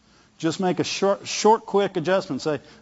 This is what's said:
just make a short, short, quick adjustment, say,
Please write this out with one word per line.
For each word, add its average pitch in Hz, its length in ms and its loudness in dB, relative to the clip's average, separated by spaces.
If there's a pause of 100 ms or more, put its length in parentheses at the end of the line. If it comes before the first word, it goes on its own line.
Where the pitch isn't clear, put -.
(380)
just 160 220 -2
make 180 200 0
a 147 40 0
short, - 440 0
short, 220 380 2
quick 196 320 0
adjustment, 160 440 -2
say, 147 180 -2 (220)